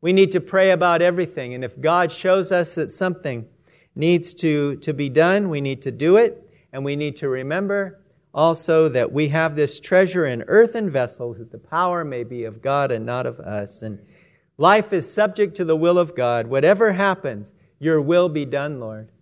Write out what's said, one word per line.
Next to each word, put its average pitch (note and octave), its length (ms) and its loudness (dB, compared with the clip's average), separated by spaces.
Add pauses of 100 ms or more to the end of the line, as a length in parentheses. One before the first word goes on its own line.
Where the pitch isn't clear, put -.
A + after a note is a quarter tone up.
We F3 120 0
need F#3+ 200 4
to F3+ 80 0
pray F#3+ 280 2
about F3 320 4
everything. E3+ 540 -2
And B2+ 80 -8
if B2+ 180 -10
God E3+ 300 2
shows F#3 400 0
us F3 240 -2
that D#3+ 160 -4
something D#3 560 -6 (480)
needs E3+ 400 0
to, D3 400 0
to D3 180 -6
be C#3 160 -4
done, F3+ 400 2
we D3 120 -4
need C3+ 200 -6
to B2+ 100 -8
do D3+ 260 4
it. - 300 2 (240)
And C3+ 140 -8
we C#3+ 100 -4
need D3 220 -6
to C#3+ 120 -4
remember F#3 720 -4 (300)
also D#3+ 580 2
that B2 220 0
we D3 180 0
have D#3 260 0
this D3 240 -2
treasure F3+ 480 2
in A#2+ 160 -4
earthen A3+ 480 2
vessels, A#2+ 480 -4
that A2+ 120 -18
the A2+ 60 -18
power F3 480 -4
may B2+ 180 -8
be A#2+ 200 -10
of A2 180 -12
God C#3 300 0
and A2 120 -4
not B2 220 -4
of B2 140 -8
us. G2+ 420 -10
And G#2+ 160 -10 (600)
life G3+ 360 4
is F3+ 180 -4
subject G#3 460 -2
to F3+ 80 -4
the D#3+ 100 2
will E3+ 220 2
of F3 160 0
God. A#2+ 320 0
Whatever F3 460 2
happens, F3+ 600 -4 (280)
your D#3 200 2
will E3+ 300 2
be D3+ 160 -4
done, C#3 340 -6
Lord. A2 300 -12 (120)